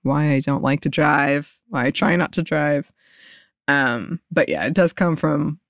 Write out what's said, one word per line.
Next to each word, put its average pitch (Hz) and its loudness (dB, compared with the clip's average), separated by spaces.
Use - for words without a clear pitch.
why 147 2
I 135 4
don't 139 -2
like 139 0
to 165 -2
drive, 143 0
why 131 -2
I 143 2
try - 0
not 170 -2
to 170 -2
drive. 147 -2
Um, 135 0
but 165 0
yeah, 80 -4
it 139 -4
does 180 2
come 170 0
from 156 -2